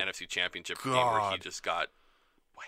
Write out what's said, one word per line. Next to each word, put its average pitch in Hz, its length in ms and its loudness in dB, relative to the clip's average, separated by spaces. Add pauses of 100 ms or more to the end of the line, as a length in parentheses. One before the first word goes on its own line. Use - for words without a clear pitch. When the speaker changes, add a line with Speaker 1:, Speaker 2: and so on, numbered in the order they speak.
Speaker 1:
N 95 40 0
F 95 100 -4
C - 100 -10
Championship 90 560 -2
game 135 100 0
where 113 380 4
he 92 60 0
Speaker 2:
God. 87 40 -10
Speaker 1:
just - 220 -8
got 82 260 0 (800)